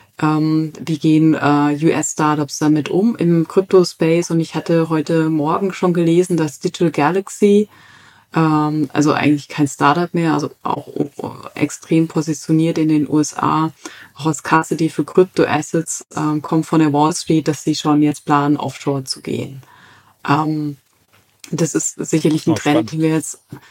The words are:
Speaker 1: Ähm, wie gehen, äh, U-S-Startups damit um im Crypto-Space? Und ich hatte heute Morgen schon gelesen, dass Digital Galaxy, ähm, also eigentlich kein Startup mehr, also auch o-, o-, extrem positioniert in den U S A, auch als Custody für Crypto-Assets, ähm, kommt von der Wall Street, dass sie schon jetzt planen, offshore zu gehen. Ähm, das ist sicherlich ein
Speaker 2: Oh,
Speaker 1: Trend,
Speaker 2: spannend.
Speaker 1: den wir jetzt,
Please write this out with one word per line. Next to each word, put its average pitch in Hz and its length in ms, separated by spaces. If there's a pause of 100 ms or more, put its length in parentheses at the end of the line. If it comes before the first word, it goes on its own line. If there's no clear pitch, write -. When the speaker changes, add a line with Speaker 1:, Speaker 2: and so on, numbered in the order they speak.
(220)
Speaker 1:
Ähm, 156 520 (120)
wie 160 120
gehen, 156 360
äh, 147 480
U-S-Startups 151 760
damit 151 300
um 220 260
im 170 320
Crypto-Space? 170 840
Und 165 100
ich 160 120
hatte 165 360
heute 160 400
Morgen 160 420
schon 180 220
gelesen, 170 420
dass 156 240
Digital 175 320
Galaxy, 196 800 (640)
ähm, 151 560
also 147 220
eigentlich 147 340
kein 147 220
Startup 151 440
mehr, 165 200
also 139 180 (100)
auch - 260
o-, - 280
o-, - 200 (180)
extrem 165 560
positioniert 160 680
in 156 120
den 151 180
U 151 140
S - 160
A, 156 340 (420)
auch 143 120
als 156 180
Custody 160 460
für 151 160
Crypto-Assets, - 1000 (120)
ähm, 151 240
kommt 160 240
von 160 160
der 156 100
Wall 151 240
Street, 160 320
dass 151 160
sie 160 120
schon 151 260
jetzt 147 240
planen, 143 320
offshore 135 480
zu - 160
gehen. 131 400 (640)
Ähm, 151 480 (760)
das 160 240
ist - 220
sicherlich 160 500
ein 165 60
Speaker 2:
Oh, - 20
Speaker 1:
Trend, 147 180
Speaker 2:
spannend. 151 200
Speaker 1:
den 160 80
wir 160 80
jetzt, 156 300 (320)